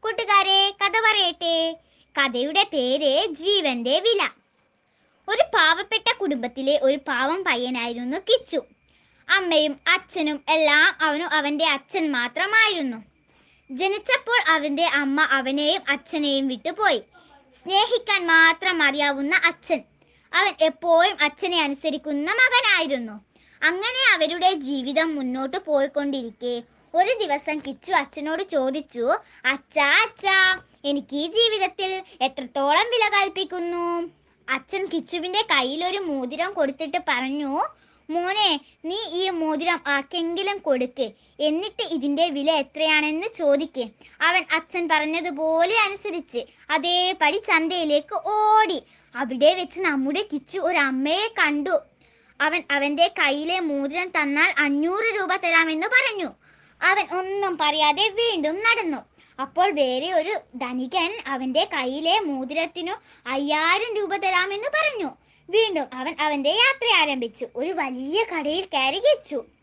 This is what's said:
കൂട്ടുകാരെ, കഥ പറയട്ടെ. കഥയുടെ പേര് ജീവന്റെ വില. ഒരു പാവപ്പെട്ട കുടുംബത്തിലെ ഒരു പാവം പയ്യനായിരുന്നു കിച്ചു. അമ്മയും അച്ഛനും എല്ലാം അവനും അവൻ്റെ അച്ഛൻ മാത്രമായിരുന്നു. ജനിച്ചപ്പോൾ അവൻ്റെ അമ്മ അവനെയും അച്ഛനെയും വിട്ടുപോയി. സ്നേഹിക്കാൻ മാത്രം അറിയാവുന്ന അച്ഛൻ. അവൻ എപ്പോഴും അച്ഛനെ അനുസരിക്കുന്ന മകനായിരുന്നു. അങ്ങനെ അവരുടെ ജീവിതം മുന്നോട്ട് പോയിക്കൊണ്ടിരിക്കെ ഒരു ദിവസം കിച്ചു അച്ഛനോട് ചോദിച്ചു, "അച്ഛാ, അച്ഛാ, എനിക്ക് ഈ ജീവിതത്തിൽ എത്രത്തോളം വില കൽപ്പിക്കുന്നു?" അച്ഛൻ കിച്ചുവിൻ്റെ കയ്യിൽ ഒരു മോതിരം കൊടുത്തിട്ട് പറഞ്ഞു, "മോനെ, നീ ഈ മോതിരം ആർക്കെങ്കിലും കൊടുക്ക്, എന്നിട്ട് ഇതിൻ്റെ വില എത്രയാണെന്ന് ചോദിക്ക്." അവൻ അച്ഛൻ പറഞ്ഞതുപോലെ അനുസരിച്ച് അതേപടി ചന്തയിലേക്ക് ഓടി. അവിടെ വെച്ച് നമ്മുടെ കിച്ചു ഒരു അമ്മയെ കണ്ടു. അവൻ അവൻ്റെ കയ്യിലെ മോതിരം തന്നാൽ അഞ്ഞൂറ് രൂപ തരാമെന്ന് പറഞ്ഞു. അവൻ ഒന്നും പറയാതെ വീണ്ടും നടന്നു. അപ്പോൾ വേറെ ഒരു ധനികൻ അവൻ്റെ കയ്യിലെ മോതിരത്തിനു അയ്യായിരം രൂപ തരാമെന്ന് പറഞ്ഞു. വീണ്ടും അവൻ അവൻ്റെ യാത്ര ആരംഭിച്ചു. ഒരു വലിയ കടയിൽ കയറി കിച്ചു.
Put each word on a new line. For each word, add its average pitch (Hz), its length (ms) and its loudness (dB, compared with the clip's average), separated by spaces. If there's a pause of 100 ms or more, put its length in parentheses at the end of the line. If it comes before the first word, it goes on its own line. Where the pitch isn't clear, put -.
കൂട്ടുകാരെ, 392 580 2 (200)
കഥ 403 160 0 (100)
പറയട്ടെ. 349 500 2 (580)
കഥയുടെ 285 580 0
പേര് 269 400 2 (280)
ജീവന്റെ 302 600 0
വില. 403 220 2 (1040)
ഒരു 466 160 2 (100)
പാവപ്പെട്ട 370 540 2 (120)
കുടുംബത്തിലെ 269 640 -2
ഒരു 269 160 2 (100)
പാവം 285 360 -2
പയ്യനായിരുന്നു 247 760 -4
കിച്ചു. 381 420 0 (680)
അമ്മയും 330 460 2 (180)
അച്ഛനും 311 460 -2 (100)
എല്ലാം 311 400 6 (120)
അവനും 311 320 0
അവൻ്റെ 294 340 0
അച്ഛൻ 302 460 -2
മാത്രമായിരുന്നു. 311 840 0 (720)
ജനിച്ചപ്പോൾ 427 680 0 (160)
അവൻ്റെ 302 320 0 (140)
അമ്മ 285 200 0 (180)
അവനെയും 294 500 0
അച്ഛനെയും 285 600 -2
വിട്ടുപോയി. 311 520 -2 (580)
സ്നേഹിക്കാൻ 415 680 0
മാത്രം 330 560 4
അറിയാവുന്ന 285 520 0 (100)
അച്ഛൻ. 330 360 0 (520)
അവൻ 370 280 2
എപ്പോഴും 330 540 4 (120)
അച്ഛനെ 349 340 -2
അനുസരിക്കുന്ന 294 680 -2 (120)
മകനായിരുന്നു. 339 720 2 (480)
അങ്ങനെ 415 400 0 (120)
അവരുടെ 339 360 2 (160)
ജീവിതം 277 480 -2
മുന്നോട്ട് 262 520 -4
പോയിക്കൊണ്ടിരിക്കെ 277 880 -2 (400)
ഒരു 381 260 4
ദിവസം 302 380 -2
കിച്ചു 277 340 -8
അച്ഛനോട് 311 500 -2 (100)
ചോദിച്ചു, 269 520 -2 (400)
"അച്ഛാ, 277 420 0 (160)
അച്ഛാ, 392 340 0 (480)
എനിക്ക് 285 320 -4
ഈ 294 80 -2 (120)
ജീവിതത്തിൽ 392 540 0 (300)
എത്രത്തോളം 277 720 0
വില 453 160 2
കൽപ്പിക്കുന്നു?" 370 800 -2 (600)
അച്ഛൻ 269 380 -6
കിച്ചുവിൻ്റെ 349 640 -4
കയ്യിൽ 277 340 0
ഒരു 381 160 -2 (100)
മോതിരം 285 420 -4
കൊടുത്തിട്ട് 302 460 -4 (100)
പറഞ്ഞു, 269 420 -2 (580)
"മോനെ, 370 420 0 (340)
നീ 359 140 -4 (220)
ഈ - 100 0
മോതിരം 330 560 -2
ആർക്കെങ്കിലും 339 720 -2
കൊടുക്ക്, 254 480 -2 (340)
എന്നിട്ട് 330 440 -2 (120)
ഇതിൻ്റെ 285 300 0 (100)
വില 285 140 0 (120)
എത്രയാണെന്ന് 311 640 0 (100)
ചോദിക്ക്." 285 460 0 (360)
അവൻ 349 220 2 (160)
അച്ഛൻ 349 300 -6
പറഞ്ഞതുപോലെ 320 880 0 (100)
അനുസരിച്ച് 370 560 -8 (280)
അതേപടി 349 800 2
ചന്തയിലേക്ക് 320 680 0 (180)
ഓടി. 427 440 4 (360)
അവിടെ 262 400 2
വെച്ച് 359 260 -6
നമ്മുടെ 294 500 0
കിച്ചു 302 280 -8
ഒരു 349 200 0
അമ്മയെ 285 480 0 (140)
കണ്ടു. 294 360 0 (640)
അവൻ 311 200 0 (100)
അവൻ്റെ 285 360 2 (120)
കയ്യിലെ 311 420 0
മോതിരം 302 560 -2
തന്നാൽ 302 420 2
അഞ്ഞൂറ് 311 580 0
രൂപ 370 200 -2
തരാമെന്ന് 330 580 0
പറഞ്ഞു. 427 360 0 (500)
അവൻ 381 240 2 (140)
ഒന്നും 381 400 -4
പറയാതെ 302 500 2
വീണ്ടും 381 560 0
നടന്നു. 427 340 0 (400)
അപ്പോൾ 311 300 0 (100)
വേറെ 262 340 0
ഒരു 359 220 0 (280)
ധനികൻ 262 480 -2 (160)
അവൻ്റെ 262 360 -2 (100)
കയ്യിലെ 302 480 -2
മോതിരത്തിനു 320 760 -6 (320)
അയ്യായിരം 302 720 0
രൂപ 392 200 -2
തരാമെന്ന് 392 600 -2
പറഞ്ഞു. 539 340 -2 (380)
വീണ്ടും 370 460 2
അവൻ 262 260 -6
അവൻ്റെ 294 320 0 (100)
യാത്ര 539 240 2 (140)
ആരംഭിച്ചു. 262 440 -2 (120)
ഒരു 311 160 -4
വലിയ 277 520 -4
കടയിൽ 339 400 -4 (100)
കയറി 277 320 0
കിച്ചു. 554 320 0 (240)